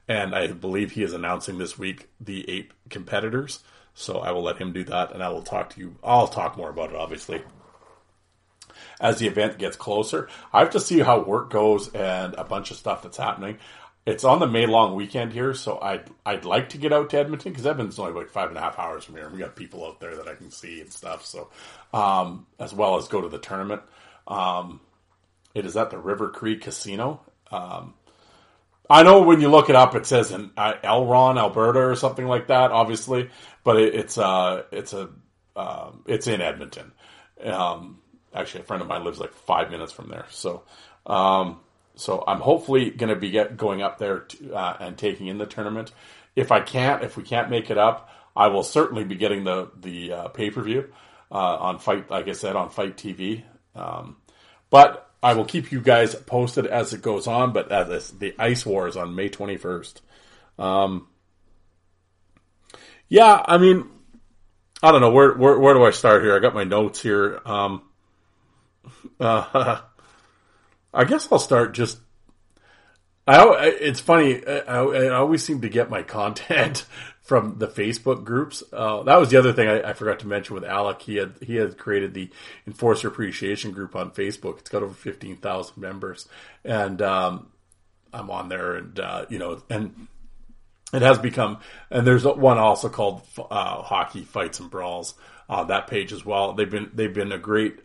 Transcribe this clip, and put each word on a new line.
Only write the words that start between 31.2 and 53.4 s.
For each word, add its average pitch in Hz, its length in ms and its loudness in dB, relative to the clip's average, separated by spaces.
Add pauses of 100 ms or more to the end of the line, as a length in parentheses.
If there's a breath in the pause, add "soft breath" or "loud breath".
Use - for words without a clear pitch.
Alberta 113 420 2
or 127 140 2
something 127 320 -4
like 123 200 -2
that, 127 260 4
obviously, 117 560 0 (340 loud breath)
but 113 140 4
it, 110 180 4
it's, - 220 -6
uh, 92 460 0 (100)
it's - 220 -12
a, 95 160 -12 (440)
uh, 87 360 -12 (160)
it's 113 200 -4
in 107 140 -4
Edmonton. 76 500 -10 (540 soft breath)
Um, 90 540 -6 (360)
actually, 92 280 -10
a - 20 -20
friend 95 180 -8
of 85 60 -10
mine 87 160 -8
lives, 87 160 -10
like, - 140 -12
five 85 360 -4
minutes 80 220 -12
from 80 160 -20
there, 82 220 -16
so, - 340 -10 (420 soft breath)
um, 95 540 0 (340)
so - 320 -6
I'm 98 140 -2
hopefully 135 500 2
gonna 110 240 -4
be 98 160 -6
get, 104 280 -2
going 98 240 -4
up 98 160 -6
there 98 220 -6
to, - 340 -18
uh, 92 260 -6
and 90 160 -14
taking 95 300 -6
in 95 100 -10
the 104 80 -8
tournament. 110 480 -10 (420 soft breath)
If 127 160 -2
I 110 100 4
can't, 127 440 -4
if - 120 -12
we 101 60 -12
can't 117 280 -4
make 117 200 -6
it 107 60 -4
up, 110 320 0 (260 soft breath)
I 107 120 4
will 98 160 0
certainly 120 420 -2
be 95 120 -8
getting 98 280 -2
the, 92 340 -4
the, 87 340 -12
uh, 87 160 -10
pay-per-view, 110 640 -6 (400 soft breath)
uh, 98 40 -12
on 90 440 -2
Fight, 101 320 -4
like 92 160 -6
I 98 60 -8
said, 95 240 -8
on 90 140 -6
Fight 98 260 -8
T 98 160 -14
V. 98 320 -10 (320)